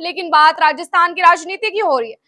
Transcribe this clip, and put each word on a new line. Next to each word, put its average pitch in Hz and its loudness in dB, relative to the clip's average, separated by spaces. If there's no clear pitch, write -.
लेकिन 330 -8
बात 311 4
राजस्थान 330 0
की 330 -8
राजनीति 359 0
की 381 -6
हो 330 0
रही 233 -8
है। 220 -20